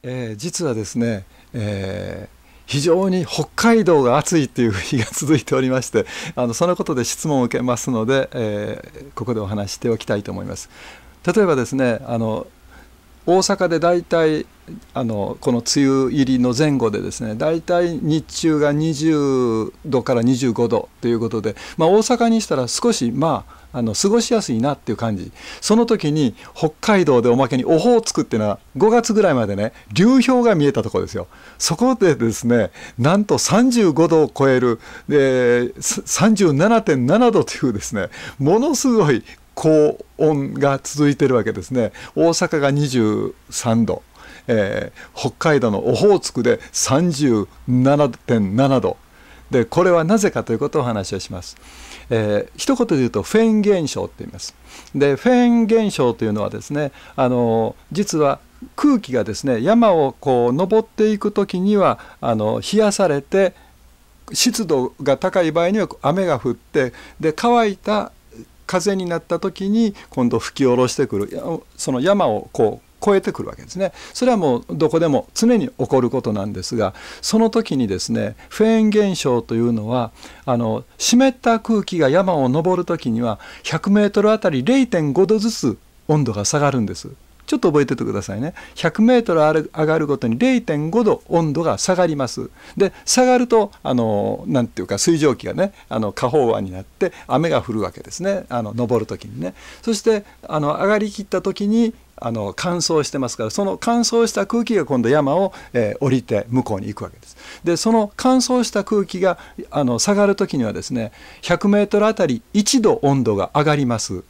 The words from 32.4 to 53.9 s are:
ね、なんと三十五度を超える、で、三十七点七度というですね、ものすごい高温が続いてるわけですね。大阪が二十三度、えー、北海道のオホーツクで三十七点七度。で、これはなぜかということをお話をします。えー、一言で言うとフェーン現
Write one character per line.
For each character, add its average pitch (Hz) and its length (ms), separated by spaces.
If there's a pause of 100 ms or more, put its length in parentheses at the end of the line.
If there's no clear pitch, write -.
ね、 117 240 (280)
な 151 180
ん 208 80
と 147 140
三 240 320
十 214 220
五 160 160
度 156 160
を - 80
超 135 160
え 127 120
る、 120 180 (300)
で、 127 720
三 - 540
十 185 180
七 214 300
点 131 240
七 226 240
度 180 140
と - 220
い 123 40
う - 20
で 101 80
す - 140
ね、 95 140 (300)
も 160 200
の 294 160
す 269 180
ご 185 180
い 113 140 (300)
高 156 440 (200)
温 147 360
が 139 280
続 147 260
い 135 80
て 143 100
る 127 80
わ 107 100
け 110 80
で 101 100
す - 80
ね。 120 220 (220)
大 160 140
阪 165 320
が 139 100
二 143 180
十 107 460 (160)
三 113 360
度、 - 160 (460)
え 104 440 (220)
ー、 - 40
北 131 140
海 147 280
道 117 100
の 101 180
オ 127 60
ホ 196 220
ー - 40
ツ - 120
ク 123 100
で 117 180 (120)
三 165 380
十 127 380 (180)
七 131 440
点 107 440
七 135 260
度。 92 180 (520)
で、 123 140
こ 175 200
れ 180 60
は 170 140
な 208 140
ぜ 196 120
か 117 140
と 120 80
い 113 40
う - 20
こ 143 100
と 156 100
を 139 40
お - 20
話 104 300
を 95 60
し - 120
ま 90 100
す。 - 140 (540)
え 107 380
ー、 - 80
一 - 180
言 247 120
で 160 100
言 127 100
う 113 40
と 104 120
フ - 160
ェ 226 40
ー 220 160
ン - 20
現 190 320